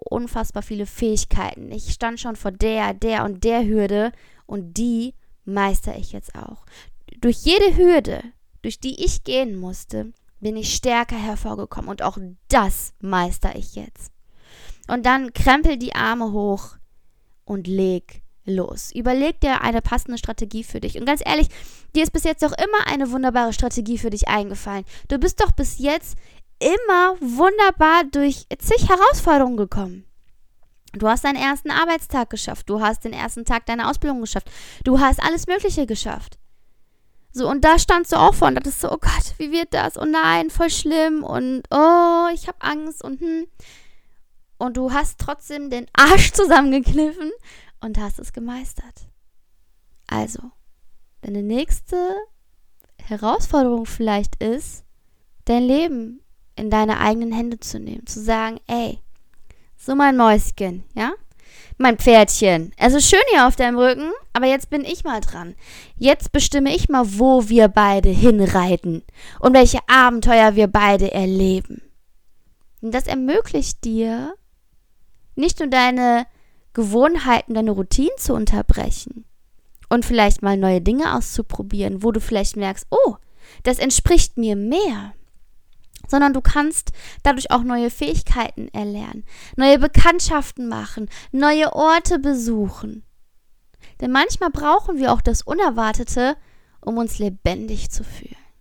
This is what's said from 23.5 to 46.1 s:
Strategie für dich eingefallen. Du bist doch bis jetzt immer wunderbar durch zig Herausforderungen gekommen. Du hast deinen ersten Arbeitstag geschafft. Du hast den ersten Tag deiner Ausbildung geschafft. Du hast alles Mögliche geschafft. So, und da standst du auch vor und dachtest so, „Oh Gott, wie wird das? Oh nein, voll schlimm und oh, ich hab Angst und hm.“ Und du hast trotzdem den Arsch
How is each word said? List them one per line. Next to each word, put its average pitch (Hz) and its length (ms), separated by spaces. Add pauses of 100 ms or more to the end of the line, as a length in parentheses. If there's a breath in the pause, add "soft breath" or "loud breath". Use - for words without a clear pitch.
Strategie 240 440
für 226 120
dich 208 180
eingefallen. 202 580 (220 loud breath)
Du 277 100
bist 359 240
doch 381 100
bis - 280
jetzt 285 380 (420 soft breath)
immer 370 600
wunderbar 320 840
durch 285 400 (140)
zig - 300
Herausforderungen 330 680
gekommen. 190 480 (880)
Du 214 140
hast 226 160
deinen 277 140
ersten 277 340
Arbeitstag 302 580
geschafft. - 400
Du 208 120
hast 214 220
den 226 100
ersten 226 320
Tag 233 200
deiner 247 240
Ausbildung 277 320
geschafft. - 280 (340 loud breath)
Du 262 160
hast 269 220
alles 330 260
Mögliche 370 380
geschafft. - 520 (920)
So, 254 180
und 269 160
da 320 140
standst 349 320
du 330 60
auch - 180
vor 294 140
und 262 60
dachtest - 260
so, - 100
„Oh 320 80
Gott, - 380
wie 302 140
wird 339 220
das? - 240
Oh - 80
nein, 320 460
voll 339 180
schlimm 311 540
und 254 480
oh, 339 600
ich 330 160
hab - 160
Angst 311 400
und 269 180
hm.“ 330 260 (1120 soft breath)
Und 247 180
du 254 160
hast 294 260
trotzdem 285 520
den 240 220
Arsch 320 400